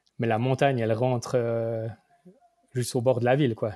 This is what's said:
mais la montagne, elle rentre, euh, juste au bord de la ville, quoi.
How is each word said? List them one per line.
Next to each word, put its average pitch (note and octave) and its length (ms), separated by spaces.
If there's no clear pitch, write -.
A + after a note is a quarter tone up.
mais A#2+ 80
la A2 120
montagne, C3 400
elle A2+ 140
rentre, B2 420
euh, A#2 520
juste B2 220
au B2 60
bord B2 180
de A#2+ 60
la B2+ 100
ville, C3 200
quoi. G#2+ 200